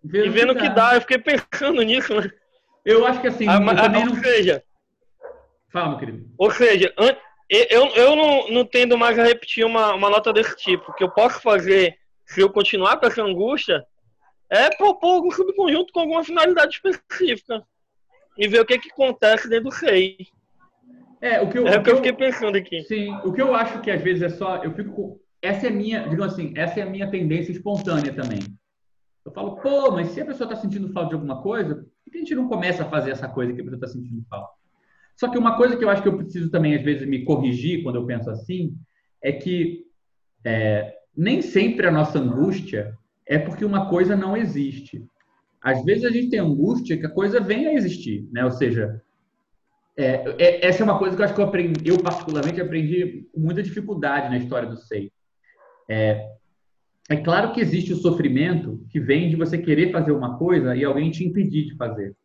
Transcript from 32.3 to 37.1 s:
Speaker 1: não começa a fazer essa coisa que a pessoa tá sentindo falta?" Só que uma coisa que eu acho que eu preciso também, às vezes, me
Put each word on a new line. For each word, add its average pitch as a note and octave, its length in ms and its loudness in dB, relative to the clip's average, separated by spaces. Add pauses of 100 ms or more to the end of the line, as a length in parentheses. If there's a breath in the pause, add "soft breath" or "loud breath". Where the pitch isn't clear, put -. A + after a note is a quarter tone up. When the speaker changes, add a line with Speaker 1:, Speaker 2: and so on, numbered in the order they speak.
Speaker 1:
não B3+ 140 -2
começa F3+ 340 -2
a - 80 -6
fazer C3+ 220 -2
essa C3 160 -10
coisa B2 240 -4
que B2 80 -10
a - 40 -12
pessoa B2+ 160 -12
tá C3 60 -10
sentindo A#2+ 420 -12
falta?" G2+ 220 -14 (680)
Só B3 120 -4
que B3 100 -4
uma A3+ 180 2
coisa B3 200 2
que A3+ 80 -2
eu G3+ 60 2
acho G3 120 2
que G#3 60 2
eu - 80 0
preciso E3 340 -6
também, D3+ 240 2
às B2+ 80 -2
vezes, C#3 240 -2
me C3 180 -4